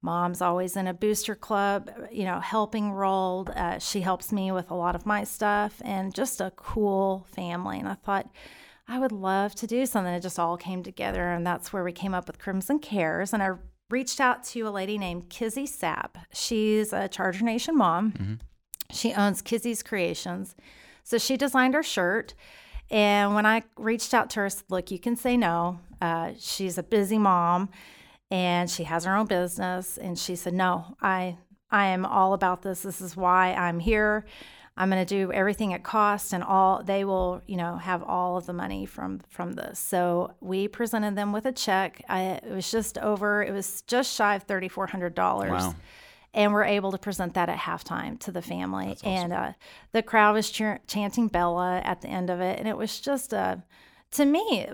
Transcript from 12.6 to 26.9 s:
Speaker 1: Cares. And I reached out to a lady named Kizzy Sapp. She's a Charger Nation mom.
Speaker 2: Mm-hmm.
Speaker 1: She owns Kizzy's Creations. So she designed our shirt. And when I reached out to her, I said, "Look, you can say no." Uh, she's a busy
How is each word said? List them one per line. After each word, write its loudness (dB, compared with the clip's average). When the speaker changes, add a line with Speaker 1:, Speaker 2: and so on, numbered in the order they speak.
Speaker 1:
Cares. 0
And 2
I 2
reached -2
out 4
to -6
a -4
lady -2
named -6
Kizzy -4
Sapp. -4
She's 2
a -2
Charger -2
Nation 0
mom. 4
Speaker 2:
Mm-hmm. -4
Speaker 1:
She -2
owns 2
Kizzy's -2
Creations. -4
So -2
she 2
designed 4
our 4
shirt. 0
And 4
when 4
I 4
reached -2
out 4
to -2
her, 2
I 0
said, -8
"Look, -2
you -6
can -2
say 0
no." 2
Uh, -2
she's -6
a -4
busy 2